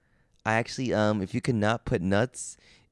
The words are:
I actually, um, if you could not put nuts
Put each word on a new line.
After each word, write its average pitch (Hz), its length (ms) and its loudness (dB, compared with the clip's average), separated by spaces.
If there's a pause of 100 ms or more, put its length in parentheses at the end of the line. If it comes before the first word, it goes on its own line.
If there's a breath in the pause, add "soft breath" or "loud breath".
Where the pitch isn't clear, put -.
(460)
I 110 80 2
actually, 117 400 -2
um, 107 280 2
if 95 120 -4
you 123 80 -2
could 127 140 0
not 107 300 0
put 110 160 0
nuts 98 560 -2 (340 soft breath)